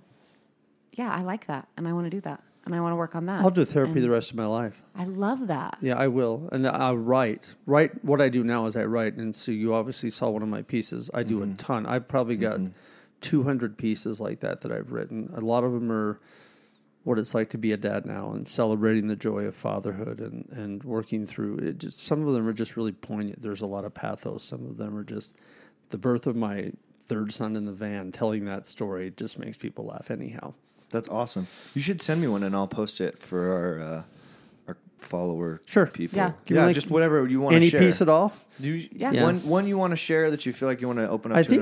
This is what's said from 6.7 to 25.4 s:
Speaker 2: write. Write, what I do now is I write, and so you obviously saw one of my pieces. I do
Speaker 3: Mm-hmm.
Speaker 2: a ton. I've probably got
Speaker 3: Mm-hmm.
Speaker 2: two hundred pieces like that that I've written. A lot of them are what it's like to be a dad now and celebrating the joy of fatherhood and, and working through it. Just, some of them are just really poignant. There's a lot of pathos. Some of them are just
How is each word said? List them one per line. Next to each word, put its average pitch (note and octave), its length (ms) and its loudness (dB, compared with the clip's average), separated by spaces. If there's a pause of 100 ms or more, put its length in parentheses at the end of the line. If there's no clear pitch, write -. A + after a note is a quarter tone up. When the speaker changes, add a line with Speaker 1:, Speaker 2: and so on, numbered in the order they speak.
Speaker 2:
write. A#2 580 0 (100)
Write, D3 380 4
what C#3 180 4
I C3+ 80 6
do B2 140 2
now A#2 220 2
is G#2+ 100 -2
I A2 100 0
write, A2 300 0
and A2 200 -6
so - 160 -6
you A2 220 0
obviously A2+ 360 -2
saw A#2 200 -2
one G#2+ 140 -2
of G#2+ 60 -4
my G#2+ 140 -4
pieces. A#2+ 500 -4
I A#2+ 100 0
do G#2+ 180 0
Speaker 3:
Mm-hmm. G2+ 100 -4
Speaker 2:
a F#2+ 40 -6
ton. A2 300 -2
I've A#2+ 220 -2
probably A#2+ 300 0
got G#2+ 220 0
Speaker 3:
Mm-hmm. F#2 140 -4 (480)
Speaker 2:
two C#3+ 220 2
hundred B2 340 -2
pieces A2 440 -2
like G#2+ 180 -6
that - 220 -4
that - 100 -6
I've - 220 -6
written. - 400 -6
A A#2 80 -8
lot A#2 240 2
of B2+ 80 0
them A#2 180 -2
are G#2+ 260 0 (840)
what B2 140 0
it's - 160 -2
like A2+ 160 2
to - 80 -6
be A2 140 0
a G#2+ 60 0
dad G#2 280 -2
now G2+ 260 -8
and G#2+ 160 -6
celebrating A2 600 2
the G#2+ 80 -2
joy G#2 300 -2
of G#2 100 -6
fatherhood G#2 640 -6
and, A2+ 320 -10
and G#2 320 -10
working A2 420 -4
through G#2 320 -6
it. - 220 -4
Just, - 260 -12
some D3+ 220 2
of C#3 60 4
them A2+ 140 2
are A2+ 60 0
just A2 240 -6
really A2 140 -2
poignant. G#2 500 -8
There's G#2 200 -6
a G#2+ 40 -4
lot G2 200 -6
of - 80 -10
pathos. G#2 500 -8
Some - 220 -10
of A2+ 120 -12
them G#2+ 200 -8
are G#2 80 -8
just G#2+ 280 -12 (560)